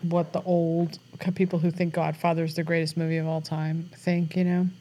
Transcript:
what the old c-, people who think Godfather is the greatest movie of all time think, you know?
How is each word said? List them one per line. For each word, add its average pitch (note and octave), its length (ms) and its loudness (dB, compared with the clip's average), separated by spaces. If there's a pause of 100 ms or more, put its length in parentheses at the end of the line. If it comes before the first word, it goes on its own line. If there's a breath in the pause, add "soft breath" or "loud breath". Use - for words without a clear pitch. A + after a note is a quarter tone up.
what E3+ 320 0
the E3+ 80 -2
old E3+ 560 2 (260)
c-, F#3 60 0
people F#3 300 2
who E3+ 100 2
think E3+ 240 0
Godfather E3 500 0
is D#3+ 120 -4
the E3+ 80 0
greatest D#3+ 340 -2
movie D#3+ 200 0
of D#3+ 100 -2
all D#3+ 120 -2
time D#3+ 560 -4
think, F3 400 0
you F#3 80 2
know? F3+ 240 2 (140)